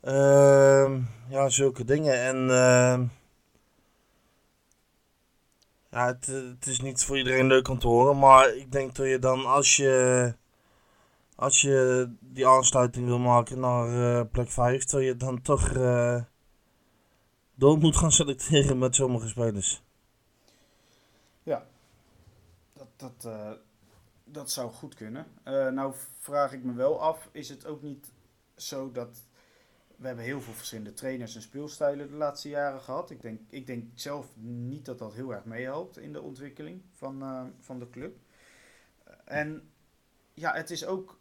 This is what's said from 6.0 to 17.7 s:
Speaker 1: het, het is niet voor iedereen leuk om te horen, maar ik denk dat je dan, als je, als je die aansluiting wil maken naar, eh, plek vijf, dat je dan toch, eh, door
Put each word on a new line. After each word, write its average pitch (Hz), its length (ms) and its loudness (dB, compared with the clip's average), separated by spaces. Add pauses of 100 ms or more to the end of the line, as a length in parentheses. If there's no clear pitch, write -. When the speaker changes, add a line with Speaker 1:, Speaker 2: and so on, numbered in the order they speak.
Speaker 1:
het, 123 200 -6
het 127 400 -10
is 127 140 -6
niet 131 240 -6
voor 139 140 -4
iedereen 131 280 2
leuk 131 220 4
om 131 100 -4
te - 80 -2
horen, 127 320 4
maar 131 360 10
ik 131 180 -14
denk 135 220 -4
dat 135 120 -4
je 131 120 0
dan, 131 280 0
als 139 300 2
je, 127 580 2 (1000)
als - 260 0
je 127 500 2 (100)
die 127 260 -4
aansluiting 123 600 4
wil 120 120 0
maken 123 420 2
naar, 120 600 0
eh, 113 100 -4
plek 123 200 -4
vijf, 127 340 0
dat 139 180 -2
je 127 140 -2
dan 127 260 -8
toch, - 260 2
eh, 123 540 0 (1300)
door 143 240 6